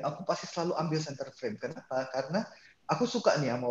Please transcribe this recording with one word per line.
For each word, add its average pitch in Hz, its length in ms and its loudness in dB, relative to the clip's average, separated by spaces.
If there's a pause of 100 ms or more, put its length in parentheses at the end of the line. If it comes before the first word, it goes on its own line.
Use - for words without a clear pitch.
Aku 151 160 -2
pasti - 240 0
selalu 175 320 0
ambil 156 240 0
center 139 320 -6
frame. - 240 -4
Kenapa? 135 560 -4
Karena 160 320 0 (400)
aku 185 160 2
suka 240 400 4
nih 127 80 2
sama 123 200 0